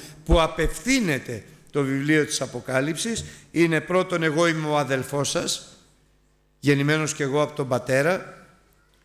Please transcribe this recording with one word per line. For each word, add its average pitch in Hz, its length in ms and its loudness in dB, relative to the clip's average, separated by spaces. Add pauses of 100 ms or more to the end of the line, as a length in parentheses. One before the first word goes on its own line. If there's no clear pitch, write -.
(260)
που 165 160 4
απευθύνεται 160 1000 -2 (280)
το 143 120 0
βιβλίο 143 420 2
της - 160 -4
Αποκάλυψης 135 840 -4 (260)
είναι 160 300 2
πρώτον, 180 420 0
«Εγώ 160 240 2
είμαι 160 200 0
ο 151 100 0
αδελφός 135 520 -2
σας, - 480 -4 (840)
γεννημένος 143 540 2
κι - 80 -8
εγώ 143 200 0
από 147 140 -2
τον 139 120 -4
Πατέρα, 135 800 -2 (580)